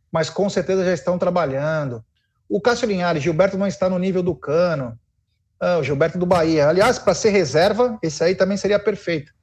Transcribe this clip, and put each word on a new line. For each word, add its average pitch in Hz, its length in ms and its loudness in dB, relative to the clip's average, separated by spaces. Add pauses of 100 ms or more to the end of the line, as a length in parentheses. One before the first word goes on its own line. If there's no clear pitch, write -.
(100)
mas 165 200 -2
com 196 180 -2
certeza 190 340 0
já 180 120 0
estão 175 240 -2
trabalhando. 151 840 -2 (460)
O 202 120 -2
Cássio 240 280 0
Linhares, 175 340 -2
Gilberto 185 360 0
não 202 80 -2
está 185 240 -2
no 185 80 -2
nível 185 240 -2
do 175 120 -2
Cano. 147 640 -2 (640)
Ah, 180 180 0
o 151 40 0
Gilberto 147 340 -2
do 175 80 -2
Bahia. 160 440 2
Aliás, 202 300 4
pra 185 160 0
ser 220 160 2
reserva, 202 680 2
esse 160 220 -4
aí 185 120 2
também 190 220 0
seria 202 220 0
perfeito. 175 540 -4 (100)